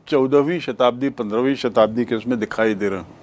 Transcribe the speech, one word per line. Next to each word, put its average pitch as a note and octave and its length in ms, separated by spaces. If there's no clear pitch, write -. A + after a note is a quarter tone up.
चौदहवीं C#3+ 520
शताब्दी, B2 500
पन्द्रहवीं B2 460
शताब्दी A2+ 500
के A#2 100
उसमें A#2 240
दिखाई A2 340
दे G2+ 160
रहे F#2+ 100
हैं। F2+ 80